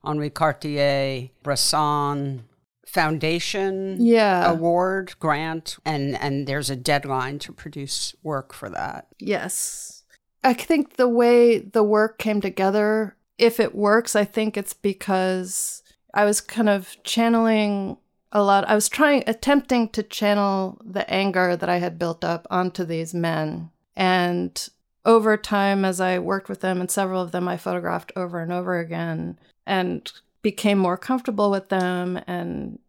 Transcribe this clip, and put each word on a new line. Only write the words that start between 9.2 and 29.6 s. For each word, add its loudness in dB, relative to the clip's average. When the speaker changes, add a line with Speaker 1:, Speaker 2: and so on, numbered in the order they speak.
Speaker 2:
I 4
think 0
the 4
way 6
the 0
work 2
came 0
together, 0
if 4
it 2
works, 2
I 4
think -2
it's -6
because -2
I 4
was 2
kind 0
of 0
channeling 2
a 2
lot. 4
I 4
was 2
trying, 2
attempting 2
to -4
channel 0
the -6
anger 0
that -4
I 2
had -4
built -4
up -4
onto -2
these -6
men. -4
And 0
over 6
time, 0
as -2
I 2
worked -4
with -10
them, -2
and -4
several -2
of -6
them -2
I -4
photographed -6
over -6
and -6
over -4
again, -6